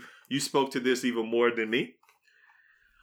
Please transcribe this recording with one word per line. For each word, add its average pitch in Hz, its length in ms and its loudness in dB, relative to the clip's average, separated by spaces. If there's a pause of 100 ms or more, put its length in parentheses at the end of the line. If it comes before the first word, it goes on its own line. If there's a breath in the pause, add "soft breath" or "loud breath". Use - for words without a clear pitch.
(300 loud breath)
you 135 100 -2
spoke 139 320 0
to 139 80 -2
this 123 240 0
even 113 260 -2
more 120 220 4
than 113 180 -4
me. - 260 -2 (1080 soft breath)